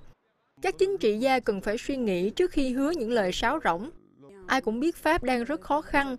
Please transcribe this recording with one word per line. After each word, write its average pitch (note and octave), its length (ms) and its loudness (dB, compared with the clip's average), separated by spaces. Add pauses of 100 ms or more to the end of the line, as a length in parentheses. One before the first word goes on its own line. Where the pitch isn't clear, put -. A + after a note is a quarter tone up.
(640)
"Các F#4 160 -2
chính G4 200 2
trị G#3+ 200 2
gia C4 220 2
cần G3+ 200 -2
phải G#3 180 -2
suy C#4 180 -4
nghĩ G3+ 340 0
trước F4+ 200 0
khi C4 220 0
hứa C#4 180 0
những B3 220 -2
lời F#3+ 200 2
sáo C4 320 0
rỗng. G3 260 0 (560)
Ai C4 140 2
cũng A#3 200 -2
biết E4 160 0
Pháp D#4+ 260 2
đang B3 220 0
rất C#4+ 160 -4
khó D4 200 0
khăn, C#4 380 -2